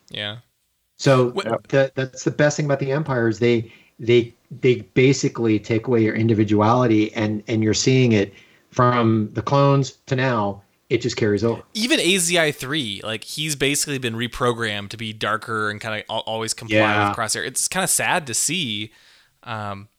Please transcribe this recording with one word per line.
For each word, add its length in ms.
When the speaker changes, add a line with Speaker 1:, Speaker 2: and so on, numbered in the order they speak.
Speaker 1:
Yeah. 300
Speaker 2:
So 360
Speaker 1:
Wh- 360
Speaker 2:
the, 260
that's 300
the 60
best 260
thing 80
about 140
the 140
Empire 360
is 120
they, 300
they, 340
they 140
basically 640
take 280
away 160
your 120
individuality, 960
and, 340
and 160
you're 120
seeing 380
it 200
from 640
the 80
clones 640
to 100
now. 460
It 140
just 140
carries 260
over. 200
Speaker 1:
Even 240
A 200
Z 200
I 140
three, 500
like, 220
he's 320
basically 420
been 160
reprogrammed 760
to 60
be 160
darker 560
and 120
kinda 280
al-, 120
always 340
comply 220
Speaker 2:
Yeah. 320
Speaker 1:
with 100
Crosshair. 260
It's 220
kinda 220
sad 400
to 60
see. 580
Um, 460